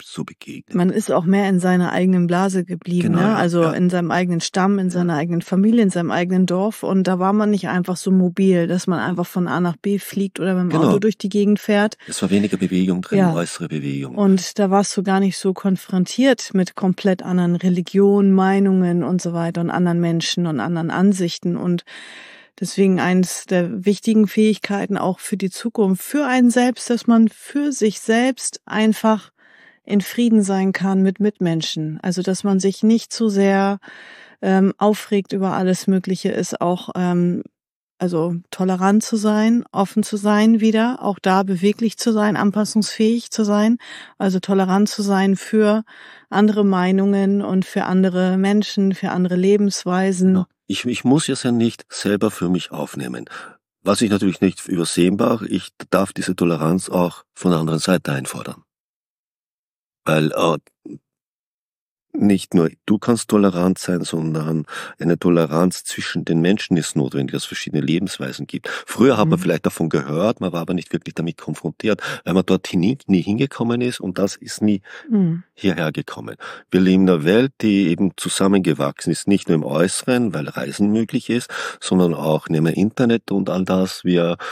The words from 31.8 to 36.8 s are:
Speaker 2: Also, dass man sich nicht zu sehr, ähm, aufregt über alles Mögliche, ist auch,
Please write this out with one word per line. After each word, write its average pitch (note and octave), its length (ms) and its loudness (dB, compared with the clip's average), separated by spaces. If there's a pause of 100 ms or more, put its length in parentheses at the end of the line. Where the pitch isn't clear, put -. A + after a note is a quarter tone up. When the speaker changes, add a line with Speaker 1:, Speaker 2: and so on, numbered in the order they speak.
Speaker 2:
Also, F3+ 180 -4
dass F#3 240 -4
man G3 160 2
sich G3 220 -2
nicht A3 320 2
zu A3+ 160 0
sehr, G3 480 2 (640)
ähm, F#3+ 340 4
aufregt G3+ 560 0
über F#3+ 220 -2
alles F#3 320 0
Mögliche, F#3+ 460 0
ist - 280 -4
auch, F3+ 360 -2